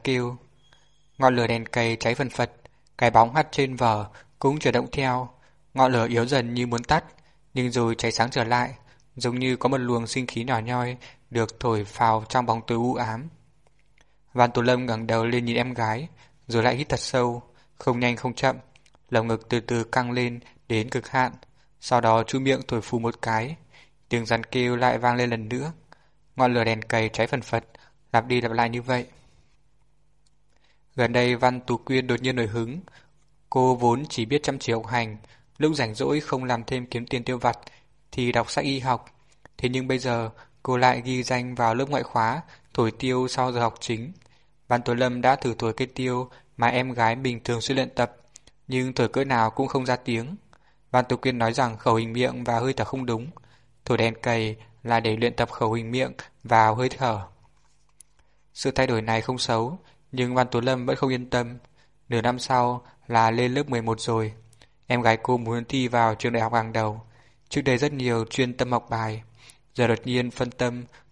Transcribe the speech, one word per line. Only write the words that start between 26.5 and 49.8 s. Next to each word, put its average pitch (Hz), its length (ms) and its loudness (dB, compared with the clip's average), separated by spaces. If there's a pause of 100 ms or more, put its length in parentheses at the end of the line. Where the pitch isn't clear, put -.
lửa 117 100 4
đèn 110 180 0
cầy 110 260 0
cháy 113 180 -2
phần 127 160 -4
phật, - 220 -4 (480)
lặp 117 140 2
đi 123 140 0
lặp 117 120 -2
lại 117 180 2
như 117 120 -6
vậy. 123 240 -2 (1900)
Gần 120 180 0
đây 123 240 2
Văn 127 240 2
Tú 113 160 -4
Quyên 131 300 -2
đột 120 160 0
nhiên 127 140 -2
nổi 117 100 0
hứng. 117 340 -6 (680)
Cô 127 240 4
vốn 120 340 2
chỉ 113 160 -4
biết 143 180 -2
chăm 139 160 -4
chỉ - 140 -4
học 110 140 -4
hành, 110 300 -2 (420)
lúc 151 160 2
rảnh 117 200 -2
rỗi 139 260 0
không 131 240 -4
làm 120 200 -2
thêm 123 220 -4
kiếm 120 200 -6
tiền 123 180 -4
tiêu 127 140 -4
vặt 120 200 0 (540)
thì 123 200 -2
đọc 117 180 0
sách - 140 -2
y 139 140 -2
học. 123 280 -2 (520)
Thế 127 100 0
nhưng 131 200 -4
bây 131 100 0
giờ 117 320 -2 (320)
cô 127 140 0
lại 123 280 4
ghi 127 180 -2
danh 123 320 -4
vào 117 200 2
lớp 135 140 -2
ngoại 135 140 -2
khóa 120 400 -2 (320)
thổi 117 160 2
tiêu 127 380 -2
sau 127 240 -2
giờ 120 80 -2
học 117 200 0
chính. 120 320 -6 (560)
Văn 120 140 2
Tú 120 120 0
Lâm 123 260 0
đã 131 160 6
thử 123 180 -2
thổi 113 180 -2
cây 127 140 -4
tiêu 127 440 -4 (260)
mà 120 100 2
em 127 260 0
gái 117 240 2
bình 127 280 -6
thường 117 160 -2
xuyên 135 160 -2
luyện 123 180 -2
tập, - 220 -2 (520)
nhưng 127 240 -2
thổi 120 160 2
cỡ 139 160 -2
nào 117 260 2
cũng 135 180 -2
không 131 180 -2